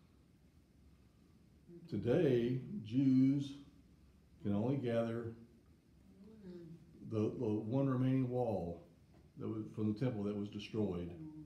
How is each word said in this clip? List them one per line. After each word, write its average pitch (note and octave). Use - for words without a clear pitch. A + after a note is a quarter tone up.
Today, B2
Jews C3+
can G#2
only A#2+
gather A#2
the, A2
the A2+
one A2
remaining C3
wall G#2+
that G#2+
was G#2+
from G#2+
the G#2
temple A#2
that G#2
was G#2
destroyed, F#2+